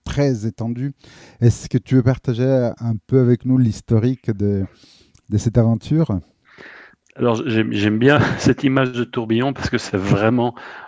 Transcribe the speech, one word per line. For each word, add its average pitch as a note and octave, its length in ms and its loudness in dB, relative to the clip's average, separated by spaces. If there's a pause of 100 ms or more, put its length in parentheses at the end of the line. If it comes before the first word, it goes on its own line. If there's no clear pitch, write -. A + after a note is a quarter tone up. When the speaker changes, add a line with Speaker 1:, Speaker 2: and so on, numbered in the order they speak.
Speaker 1:
très C3 400 -2
étendue. A#2+ 480 -6 (480)
Est-ce - 260 2
que C3 100 -2
tu - 180 -2
veux B2+ 80 4
partager B2+ 760 0
un A#2 160 -4 (120)
peu C3 120 2
avec B2 240 2
nous B2+ 140 0
l'historique A#2+ 720 0
de, G2+ 320 -2 (680)
de G#2+ 80 0
cette A2+ 200 4
aventure ? A2+ 600 2 (1000)
Speaker 2:
Alors, A#2+ 300 0
j'aime, A2+ 260 0
j'aime G#2+ 240 0
bien C#3 220 4
<laughs> - 180 0
cette - 260 0
image C3+ 280 0
de A#2+ 120 -4
tourbillon A#2 480 -2
parce - 180 -6
que B2 80 -2
c'est - 200 -6
vraiment, A2 560 0 (340)